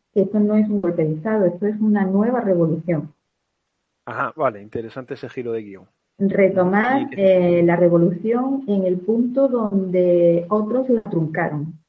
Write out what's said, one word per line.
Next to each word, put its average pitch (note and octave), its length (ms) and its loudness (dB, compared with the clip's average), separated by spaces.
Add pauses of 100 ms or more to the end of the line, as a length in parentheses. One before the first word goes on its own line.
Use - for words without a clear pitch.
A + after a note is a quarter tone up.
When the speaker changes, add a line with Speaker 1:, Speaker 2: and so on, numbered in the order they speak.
(140)
Speaker 1:
que G3+ 80 2
esto F#3+ 180 0
no G#3 160 2
es G#3+ 140 2
un G#3 120 -2
golpe E3+ 240 -2
de D#3 100 -2
Estado, G#3 320 0
esto F3 180 -4
es G#3 140 -4
una G#3 260 2
nueva G#3 360 0
revolución. E3 720 -2 (920)
Speaker 2:
Ajá, B2 300 -6
vale, B2+ 260 -4
interesante A2+ 520 -12
ese B2 160 -12
giro A#2+ 240 -8
de A2+ 100 -6
guión. F#2+ 240 -18 (320)
Speaker 1:
Retomar, G3 840 2
Speaker 2:
¿Y C#4 60 -4
qué? G3 140 -8 (380)
Speaker 1:
eh, E3+ 40 4
la E3+ 140 4
revolución A3 880 2
en G3 180 0
el F3+ 140 0
punto A#3+ 480 0
donde F3+ 1000 2
otros A3 400 0
la A3+ 120 2
truncaron. D#3+ 880 -4